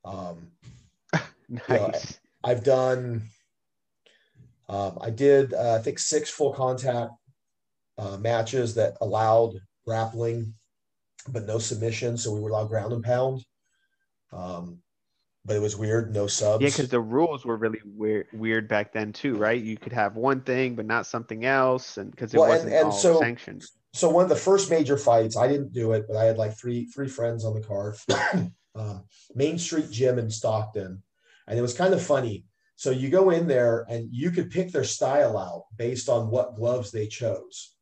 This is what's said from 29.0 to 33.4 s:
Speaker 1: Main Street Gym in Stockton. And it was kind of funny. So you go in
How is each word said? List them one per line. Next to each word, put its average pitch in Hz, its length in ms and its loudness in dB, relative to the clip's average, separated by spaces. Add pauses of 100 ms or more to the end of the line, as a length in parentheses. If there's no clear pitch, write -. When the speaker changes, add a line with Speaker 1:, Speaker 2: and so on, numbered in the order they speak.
Speaker 1:
Main 151 220 0
Street 160 340 -4
Gym 123 280 2
in 110 100 -4
Stockton. 107 720 -4 (440)
And 113 120 -2
it - 20 0
was 120 120 -2
kind 190 200 2
of 170 80 0
funny. 123 440 0 (300)
So - 160 -2
you 127 180 -2
go 185 220 6
in 165 160 2